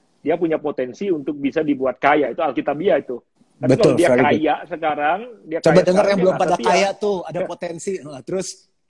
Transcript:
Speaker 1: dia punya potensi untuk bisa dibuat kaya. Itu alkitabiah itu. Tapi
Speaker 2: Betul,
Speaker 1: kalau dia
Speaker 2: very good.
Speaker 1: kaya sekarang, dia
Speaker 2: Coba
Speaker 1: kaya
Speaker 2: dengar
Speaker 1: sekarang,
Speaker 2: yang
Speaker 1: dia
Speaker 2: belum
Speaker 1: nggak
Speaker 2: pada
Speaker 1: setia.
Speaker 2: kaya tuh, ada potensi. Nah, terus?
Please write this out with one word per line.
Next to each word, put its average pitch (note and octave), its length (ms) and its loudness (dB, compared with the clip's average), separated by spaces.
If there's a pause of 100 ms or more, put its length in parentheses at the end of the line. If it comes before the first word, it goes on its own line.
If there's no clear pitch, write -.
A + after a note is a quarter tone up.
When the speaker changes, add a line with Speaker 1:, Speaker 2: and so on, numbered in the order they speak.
(200)
Speaker 1:
dia D3+ 160 -2
punya D#3+ 240 0
potensi C#3 480 -6
untuk D3 280 -2
bisa C#3 280 -2
dibuat C3 320 -2
kaya. C#3 360 2
Itu C#3 80 -6
alkitabiah D3 600 0
itu. B2+ 160 -8 (400)
Tapi - 220 2
Speaker 2:
Betul, E3 160 4
Speaker 1:
kalau - 20 -2
dia A2+ 140 4
Speaker 2:
very B2 80 4
good. C3+ 100 4
Speaker 1:
kaya D3+ 260 2 (120)
sekarang, D#3 520 -2 (300)
dia D#3 140 -4
Speaker 2:
Coba D#3+ 100 4
Speaker 1:
kaya F3 140 6
Speaker 2:
dengar F#3 180 4
Speaker 1:
sekarang, G3+ 60 2
Speaker 2:
yang G3+ 80 2
Speaker 1:
dia F3+ 60 2
Speaker 2:
belum F#3 100 4
Speaker 1:
nggak F#3 100 0
Speaker 2:
pada F3 140 0
Speaker 1:
setia. A#3 100 -2
Speaker 2:
kaya F#3+ 200 4 (120)
tuh, G#3 240 0
ada D#3+ 220 -8
potensi. E3+ 460 -8 (100)
Nah, C#3 180 -14
terus? F3+ 280 -6 (400)